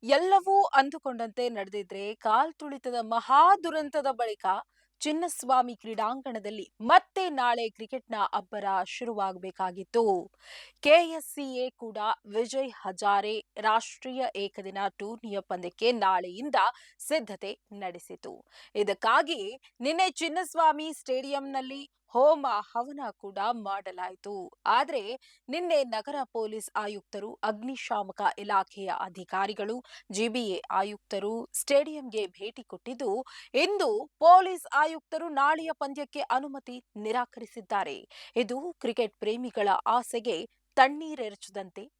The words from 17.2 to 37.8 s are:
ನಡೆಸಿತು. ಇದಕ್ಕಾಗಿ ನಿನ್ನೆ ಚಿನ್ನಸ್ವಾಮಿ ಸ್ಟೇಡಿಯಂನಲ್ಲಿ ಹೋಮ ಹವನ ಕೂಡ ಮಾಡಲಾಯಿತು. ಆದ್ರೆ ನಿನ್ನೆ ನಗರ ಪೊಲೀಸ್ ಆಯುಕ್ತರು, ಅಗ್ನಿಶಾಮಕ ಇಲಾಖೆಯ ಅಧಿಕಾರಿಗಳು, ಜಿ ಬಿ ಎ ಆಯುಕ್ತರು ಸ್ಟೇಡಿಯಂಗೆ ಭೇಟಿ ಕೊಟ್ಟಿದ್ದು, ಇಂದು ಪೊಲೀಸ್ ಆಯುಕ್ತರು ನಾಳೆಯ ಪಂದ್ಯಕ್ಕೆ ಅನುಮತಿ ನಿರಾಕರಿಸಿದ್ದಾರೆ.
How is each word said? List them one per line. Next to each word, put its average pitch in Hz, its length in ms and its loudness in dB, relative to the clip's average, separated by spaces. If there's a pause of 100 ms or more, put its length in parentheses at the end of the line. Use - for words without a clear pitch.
ನಡೆಸಿತು. 185 720 -14 (300)
ಇದಕ್ಕಾಗಿ 226 840 2 (200)
ನಿನ್ನೆ 330 280 2
ಚಿನ್ನಸ್ವಾಮಿ 320 840 0
ಸ್ಟೇಡಿಯಂನಲ್ಲಿ 269 960 -6 (220)
ಹೋಮ 277 380 6
ಹವನ 240 500 -4 (100)
ಕೂಡ 196 280 -12 (140)
ಮಾಡಲಾಯಿತು. 196 1000 -8 (140)
ಆದ್ರೆ 254 540 0 (300)
ನಿನ್ನೆ 320 340 2
ನಗರ 240 400 -6
ಪೊಲೀಸ್ 220 520 -8
ಆಯುಕ್ತರು, 208 580 -8
ಅಗ್ನಿಶಾಮಕ 214 880 -6 (160)
ಇಲಾಖೆಯ 196 600 -2
ಅಧಿಕಾರಿಗಳು, 196 840 -4 (280)
ಜಿ 208 160 0
ಬಿ 233 220 -2
ಎ 180 120 -2 (100)
ಆಯುಕ್ತರು 208 840 -4
ಸ್ಟೇಡಿಯಂಗೆ 277 760 0
ಭೇಟಿ 202 360 -14
ಕೊಟ್ಟಿದ್ದು, 240 600 -4 (280)
ಇಂದು 320 560 2 (100)
ಪೊಲೀಸ್ 359 540 8
ಆಯುಕ್ತರು 320 560 -2
ನಾಳೆಯ 311 420 2
ಪಂದ್ಯಕ್ಕೆ 285 480 -6
ಅನುಮತಿ 269 640 -4 (120)
ನಿರಾಕರಿಸಿದ್ದಾರೆ. 214 1120 -6 (280)